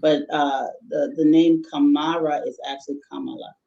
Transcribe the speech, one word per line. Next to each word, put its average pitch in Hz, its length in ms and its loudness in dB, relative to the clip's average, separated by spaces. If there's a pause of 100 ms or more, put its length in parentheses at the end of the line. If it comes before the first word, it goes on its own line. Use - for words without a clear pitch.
But, 151 220 2 (100)
uh, 139 340 -2 (220)
the, 147 280 -2
the 160 80 0
name 160 380 6 (100)
Kamara 151 760 0
is 127 200 -10
actually 135 320 -10 (140)
Kamara. 127 400 -12 (140)